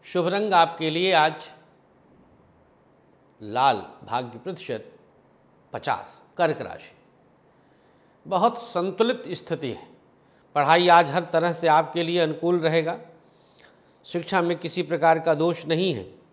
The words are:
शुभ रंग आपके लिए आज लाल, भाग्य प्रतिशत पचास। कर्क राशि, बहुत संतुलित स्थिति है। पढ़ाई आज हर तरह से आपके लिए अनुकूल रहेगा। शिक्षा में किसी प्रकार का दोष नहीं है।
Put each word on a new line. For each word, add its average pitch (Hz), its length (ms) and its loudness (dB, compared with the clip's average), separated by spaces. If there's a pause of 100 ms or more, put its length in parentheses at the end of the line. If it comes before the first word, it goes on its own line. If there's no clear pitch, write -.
शुभ 180 240 -2
रंग 202 260 -2
आपके 160 360 2
लिए 180 240 0
आज 156 380 2 (1900)
लाल, 110 440 0 (200)
भाग्य 117 340 -8
प्रतिशत 135 520 -10 (840)
पचास। - 480 -8 (180)
कर्क 160 240 0
राशि, - 300 -14 (1300)
बहुत 190 340 0
संतुलित 190 640 -2 (120)
स्थिति 143 360 -8
है। - 180 -14 (680)
पढ़ाई 160 340 4
आज 170 200 8
हर 170 140 -2
तरह 170 280 0
से 165 180 -2
आपके 160 320 2
लिए 170 180 -2
अनुकूल 165 400 0
रहेगा। 160 380 0 (1080)
शिक्षा 175 360 -2
में 170 160 0
किसी 175 240 -6
प्रकार 160 360 2
का 160 160 0
दोष 160 320 -2
नहीं 165 280 0
है। 104 80 -8 (300)